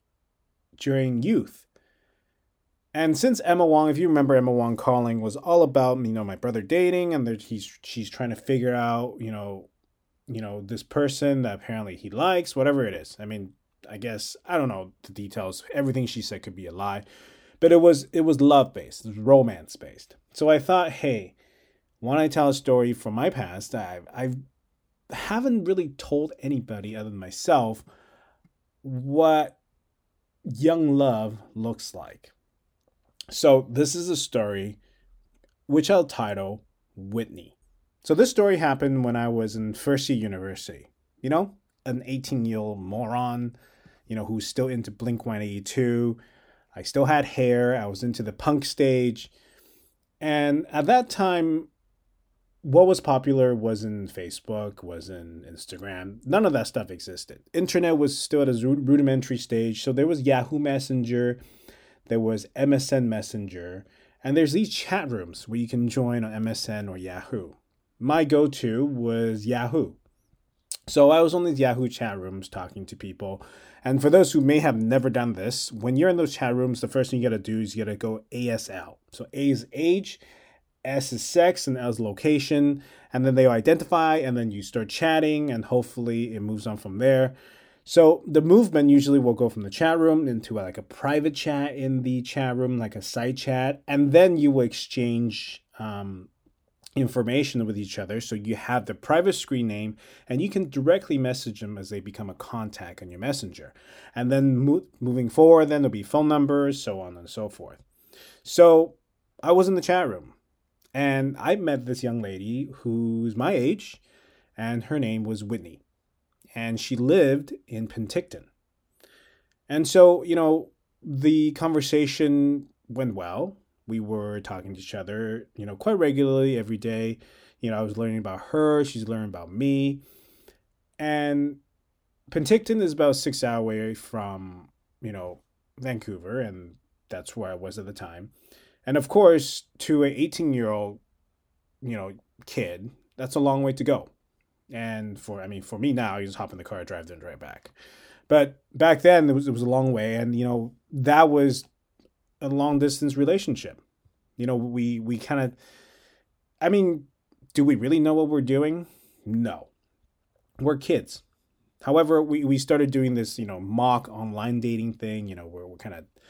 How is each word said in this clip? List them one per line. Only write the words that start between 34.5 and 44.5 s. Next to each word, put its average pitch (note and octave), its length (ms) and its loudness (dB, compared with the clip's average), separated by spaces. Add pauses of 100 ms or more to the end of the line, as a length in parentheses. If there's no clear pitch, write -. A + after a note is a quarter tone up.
which D3+ 240 2
I'll F#3 120 6
title G#2 640 -6 (300)
Whitney. G2+ 600 -10 (480)
So D#3 120 2
this B3 160 6
story G3+ 260 2
happened C#3 480 0
when A#2+ 100 0
I A#2 120 -2
was A2+ 280 -2
in G#2+ 200 -6
first C#3 340 -2
year C3 80 0
university. G2 720 -10 (320)
You C3 80 -4
know, F#3 260 -2 (300)
an C3 220 -6
eighteen-year-old A2+ 720 -6
moron, A2+ 760 -6 (520)
you A2 80 -8
know, G#2+ 100 -6
who's A2 220 -6
still C3 200 -4